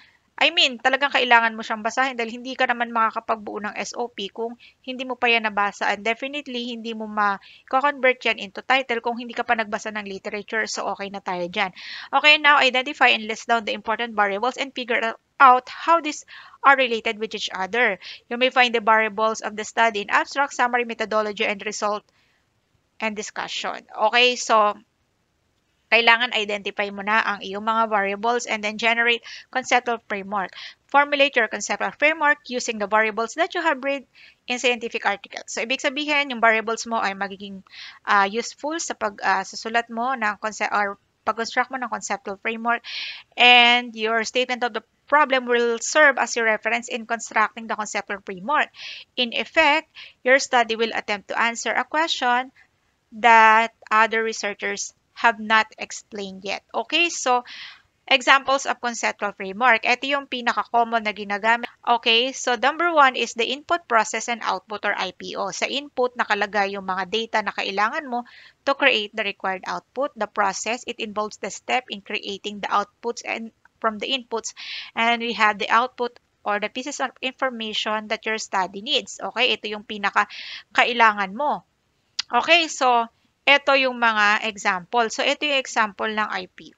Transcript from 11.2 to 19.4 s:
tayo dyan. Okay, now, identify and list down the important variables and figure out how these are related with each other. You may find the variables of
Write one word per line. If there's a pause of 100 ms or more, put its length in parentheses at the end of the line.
tayo
dyan. (400)
Okay,
now,
identify
and
list
down
the
important
variables
and
figure (240)
out
how
these (400)
are
related
with
each
other. (240)
You
may
find
the
variables
of